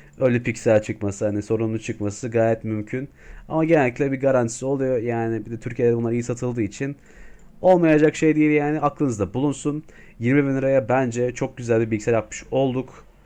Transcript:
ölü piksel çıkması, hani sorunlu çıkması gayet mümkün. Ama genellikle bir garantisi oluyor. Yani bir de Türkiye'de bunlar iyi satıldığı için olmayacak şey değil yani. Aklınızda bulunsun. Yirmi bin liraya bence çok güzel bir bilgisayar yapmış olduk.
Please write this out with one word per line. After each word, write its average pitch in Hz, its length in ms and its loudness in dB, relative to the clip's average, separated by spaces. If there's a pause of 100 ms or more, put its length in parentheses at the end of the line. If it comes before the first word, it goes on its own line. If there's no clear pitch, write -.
(180)
ölü 123 240 2
piksel 113 400 2
çıkması, 101 440 -6
hani 104 160 -2
sorunlu 110 360 -2
çıkması 104 500 -8
gayet 113 360 0
mümkün. 110 440 -6 (400)
Ama 160 160 0
genellikle 139 480 2
bir 131 80 -4
garantisi 127 460 0
oluyor. 131 320 0
Yani 113 480 -4
bir 113 40 -14
de 113 100 -8
Türkiye'de 120 360 0
bunlar 117 160 -2
iyi 120 100 0
satıldığı 120 400 -4
için 139 340 -6 (640)
olmayacak 160 560 6
şey 156 200 2
değil 151 140 4
yani. 147 300 2
Aklınızda 131 540 -2
bulunsun. 147 500 -2 (340)
Yirmi 139 300 2
bin 135 80 0
liraya 135 320 0
bence 123 460 0
çok - 220 -6
güzel 117 240 0
bir 113 100 0
bilgisayar 110 220 0
yapmış - 380 -4
olduk. 131 540 -2 (220)